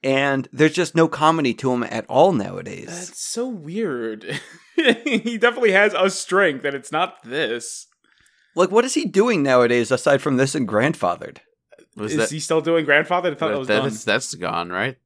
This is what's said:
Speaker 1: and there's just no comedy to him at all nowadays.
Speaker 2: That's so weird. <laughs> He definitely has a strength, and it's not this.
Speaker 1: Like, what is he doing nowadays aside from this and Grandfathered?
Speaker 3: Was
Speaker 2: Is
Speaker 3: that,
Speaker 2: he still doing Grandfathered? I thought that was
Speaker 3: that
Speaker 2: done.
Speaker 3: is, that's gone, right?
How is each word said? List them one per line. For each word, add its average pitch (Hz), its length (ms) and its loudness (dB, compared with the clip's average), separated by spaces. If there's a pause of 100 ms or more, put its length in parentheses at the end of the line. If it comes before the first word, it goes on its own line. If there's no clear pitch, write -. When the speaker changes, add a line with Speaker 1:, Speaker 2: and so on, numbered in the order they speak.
Speaker 1:
and 135 480 0
there's 151 220 2
just 175 200 -2
no 165 140 4
comedy 156 460 2
to 131 180 -2
him 123 100 0
at 113 260 -6
all 170 240 6
nowadays. 92 540 -6
Speaker 2:
That's 175 340 -14
so 240 280 -6
weird. 143 1000 -6
<laughs> - 40 -20 (260)
He 240 640 0
definitely 233 320 2
has 202 240 2
a 185 160 2
strength, 175 540 0
and 139 100 -2
it's 131 160 -12
not 175 320 -4
this. 120 640 -6 (720)
Speaker 1:
Like, 185 160 4
what 233 120 4
is 262 100 -4
he 320 100 0
doing 202 360 2
nowadays 123 520 4
aside 139 280 2
from 139 160 0
this 135 200 2
and 127 120 -2
Grandfathered? 107 720 -2 (580)
Speaker 3:
Was 107 160 -8
Speaker 2:
Is 156 60 -2
Speaker 3:
that, 113 120 0
Speaker 2:
he 156 100 -8
still 160 200 0
doing 165 240 2
Grandfathered? 165 460 0
I 143 60 -8
thought 160 160 -4
that 143 60 -2
was 131 100 -6
Speaker 3:
that 107 100 2
Speaker 2:
done. 127 80 0
Speaker 3:
is, 110 180 -6
that's 107 300 -2
gone, 87 360 -6
right? 107 340 -4